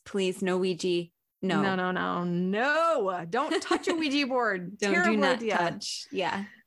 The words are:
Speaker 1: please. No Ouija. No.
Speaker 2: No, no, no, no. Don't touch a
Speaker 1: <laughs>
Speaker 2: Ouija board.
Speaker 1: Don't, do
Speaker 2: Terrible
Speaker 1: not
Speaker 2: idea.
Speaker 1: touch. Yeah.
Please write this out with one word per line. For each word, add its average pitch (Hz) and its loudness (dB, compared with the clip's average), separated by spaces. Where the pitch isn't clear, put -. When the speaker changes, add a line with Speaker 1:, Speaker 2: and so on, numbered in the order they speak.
Speaker 1:
please. 190 0
No 185 2
Ouija. 180 0
No. 196 2
Speaker 2:
No, 196 2
no, 185 0
no, 180 -2
no. 196 0
Don't 277 0
touch - 0
a 370 2
Speaker 1:
<laughs> - -2
Speaker 2:
Ouija 285 0
board. 208 -2
Speaker 1:
Don't, 202 2
do - 4
Speaker 2:
Terrible 220 2
Speaker 1:
not 185 4
Speaker 2:
idea. 220 -2
Speaker 1:
touch. - -4
Yeah. 190 -4